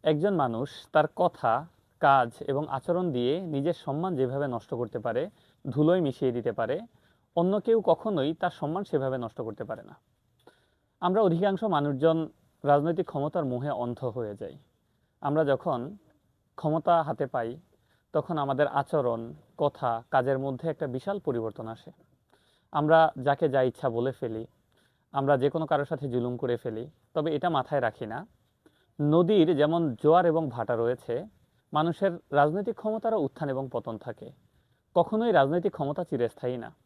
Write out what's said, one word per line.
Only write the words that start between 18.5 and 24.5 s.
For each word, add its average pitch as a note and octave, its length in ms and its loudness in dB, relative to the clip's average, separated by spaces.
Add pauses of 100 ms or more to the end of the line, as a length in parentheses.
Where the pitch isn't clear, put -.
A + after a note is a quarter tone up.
আচরণ, B2 680 -2 (240)
কথা, B2 540 -2
কাজের C3 280 2
মধ্যে C3+ 300 -4
একটা D3 180 -6
বিশাল C#3+ 320 -6
পরিবর্তন A2+ 480 -6
আসে। - 240 -16 (800)
আমরা D#3+ 400 6 (100)
যাকে C#3+ 280 0
যা C3 120 2
ইচ্ছা C3 280 0
বলে A#2+ 220 -2
ফেলি, A2+ 360 -8 (640)